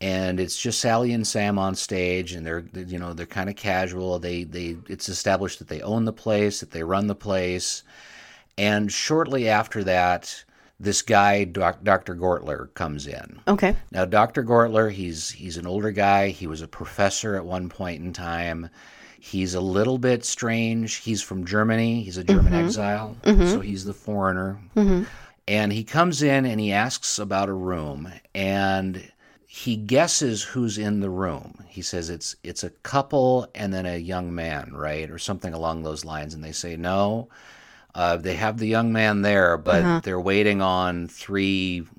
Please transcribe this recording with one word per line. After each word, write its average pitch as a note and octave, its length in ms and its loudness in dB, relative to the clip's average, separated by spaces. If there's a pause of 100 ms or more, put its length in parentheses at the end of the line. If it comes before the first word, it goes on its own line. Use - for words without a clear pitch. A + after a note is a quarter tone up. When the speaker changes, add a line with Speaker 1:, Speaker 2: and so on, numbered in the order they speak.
Speaker 1:
And F#2 380 -2
it's F#2 220 -4
just - 200 -2
Sally A#2+ 320 2
and A2 140 0
Sam G#2 320 0
on F#2+ 160 0
stage, F2+ 580 -2
and E2 140 -8
they're, E2+ 160 -6 (100)
they're, F#2 120 -12
you F2+ 160 -8
know, F2 140 -8
they're E2 120 -10
kinda F#2+ 260 -6
casual. F#2 680 -2
They, F2 240 -6
they, E2+ 320 -8 (120)
it's - 200 -10
established F#2+ 500 0
that - 100 -16
they D2+ 120 -8
own A2 240 0
the A2+ 80 -2
place, G#2 480 0
that - 100 -14
they E2 140 -6
run F#2+ 240 0
the G2+ 80 -2
place. F2+ 640 -2 (720)
And G#2 360 2
shortly C3+ 560 0
after G#2+ 360 2
that, F2+ 600 2 (360)
this G2+ 220 0
guy, G2+ 420 6
Doc-, F2+ 380 0
Doctor F#2+ 320 2
Gortler, E2+ 600 -2
comes D2+ 340 -6
in. C2+ 400 -14
Speaker 2:
Okay. D#3 260 4 (160)
Speaker 1:
Now, F#2+ 140 0
Doctor G#2+ 400 2
Gortler, A2+ 480 4
he's, F2 380 -6
he's E2+ 260 -12
an E2+ 100 -8
older G#2 240 -2
guy. G2 380 4
He F#2 180 -8
was D#2+ 160 -8
a D#2 60 -14
professor G2+ 640 -2
at F#2 100 -4
one F2+ 240 -6
point F2 340 -8
in F2 100 -8
time. E2+ 580 -6 (480)
He's F#2+ 360 -4
a F#2 60 0
little G2+ 380 2
bit B2 260 2
strange. A2+ 720 -2
He's A2 260 -4
from F#2+ 220 -6
Germany. A2+ 600 2
He's F#2 140 -8
a F#2 60 -6
German F3+ 280 8
Speaker 2:
Mm-hmm. E3+ 140 4
Speaker 1:
exile. G#2+ 580 -2
Speaker 2:
Mm-hmm. F#3+ 240 8
Speaker 1:
So G3 120 2
he's F#2+ 240 -6
the G2+ 100 -8
foreigner. G2 640 -2 (160)
Speaker 2:
Mm-hmm. F#3+ 260 6 (460)
Speaker 1:
And G#2 240 2
he A2 100 -4
comes D3+ 400 2
in C#3 240 4
and A2 140 0
he G#2 120 0
asks A2 460 0
about G2 300 0
a G2 60 -2
room, E2+ 580 -4 (220)
and F#2+ 680 0 (440)
he - 300 -6
guesses A#2+ 640 2
who's A2+ 360 -4
in G#2 220 0
the G2 100 -2
room. F2+ 580 -6
He F#2 140 -14
says E2+ 280 -6
it's, - 340 -10
it's - 180 -10
a F2 80 -8
couple C3 840 0
and G2+ 180 -4
then F#2 140 -2
a F2 100 -4
young F2 380 -6
man, D#2 400 -6
right? D2+ 360 -6
Or E2 80 -14
something F#2 360 -6
along E2 280 -4
those D#2 220 -6
lines. D#2 300 -8
And D#2 100 -12
they D#2 80 -12
say, E2+ 240 -8
"No, G2+ 540 0 (640)
uh, F2 240 2
they F2 160 -2
have A2 240 -2
the A2 100 -2
young A2+ 240 2
man G#2+ 300 4
there, F#2+ 340 6
but E2+ 260 4
Speaker 2:
Uh-huh. E3+ 220 4
Speaker 1:
they're F#2 160 -2
waiting G2+ 400 4
on F#2 480 0
three F#2+ 760 0 (160)